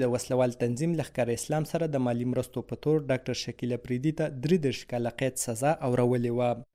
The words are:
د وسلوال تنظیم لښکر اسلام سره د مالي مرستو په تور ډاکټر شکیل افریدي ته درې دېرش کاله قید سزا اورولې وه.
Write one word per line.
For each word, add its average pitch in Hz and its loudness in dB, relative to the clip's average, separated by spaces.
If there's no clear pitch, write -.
د 120 2
وسلوال 127 0
تنظیم 151 0
لښکر 117 -2
اسلام 151 -2
سره 160 -2
د 127 2
مالي 120 0
مرستو 127 -4
په - -4
تور 156 2
ډاکټر 131 -2
شکیل 120 -4
افریدي 135 0
ته 147 -2
درې 170 4
دېرش - -4
کاله 120 -2
قید 131 -2
سزا 123 0
اورولې 123 2
وه. 120 2